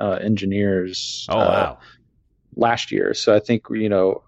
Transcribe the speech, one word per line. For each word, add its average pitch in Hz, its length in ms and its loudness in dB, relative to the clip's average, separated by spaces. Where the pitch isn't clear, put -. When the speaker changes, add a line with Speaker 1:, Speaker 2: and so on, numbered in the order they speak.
Speaker 1:
uh, 101 220 -2
engineers, 98 1040 -2
Speaker 2:
Oh, 110 100 0
Speaker 1:
uh, - 60 4
Speaker 2:
wow. - 340 0
Speaker 1:
last 117 340 0
year. 50 220 0
So - 240 2
I 107 40 4
think, 113 280 -2
you 110 220 -2
know, 95 380 2